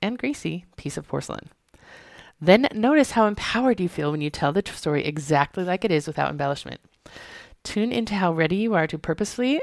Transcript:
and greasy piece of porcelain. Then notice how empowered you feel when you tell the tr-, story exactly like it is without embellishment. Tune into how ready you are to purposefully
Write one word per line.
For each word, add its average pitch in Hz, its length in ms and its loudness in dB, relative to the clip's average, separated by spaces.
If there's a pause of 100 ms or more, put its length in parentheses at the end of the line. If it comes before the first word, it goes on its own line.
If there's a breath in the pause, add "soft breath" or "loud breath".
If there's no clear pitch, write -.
and 226 160 -4
greasy 175 480 -6 (100)
piece - 220 -8
of 147 100 -10
porcelain. - 400 -8 (920 loud breath)
Then 196 340 6
notice 262 380 4
how 220 140 4
empowered 220 540 0
you 175 80 0
feel 147 220 -2
when 151 100 -2
you 147 80 -2
tell 147 240 0
the 190 80 2
tr-, - 140 -6
story 147 300 0
exactly 147 600 0
like 180 200 0
it 214 60 0
is 151 160 2
without 147 240 -2
embellishment. 143 500 -4 (840 loud breath)
Tune 214 260 -2
into 226 240 -2
how 185 200 2
ready 160 220 0
you 220 180 0
are 160 120 2
to 156 120 -8
purposefully 247 640 -2